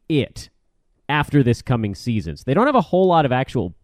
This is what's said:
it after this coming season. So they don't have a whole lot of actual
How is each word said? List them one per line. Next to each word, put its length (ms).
it 400
after 340
this 200
coming 320
season. 420
So 100
they 80
don't 120
have 100
a 40
whole 260
lot 200
of 60
actual 520